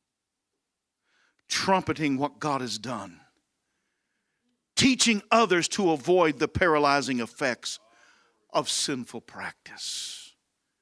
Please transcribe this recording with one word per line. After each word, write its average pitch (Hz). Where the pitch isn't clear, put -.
trumpeting 156
what 139
God 139
has 110
done, 107
teaching 233
others 185
to 185
avoid 160
the 156
paralyzing 143
effects -
of 151
sinful 123
practice." -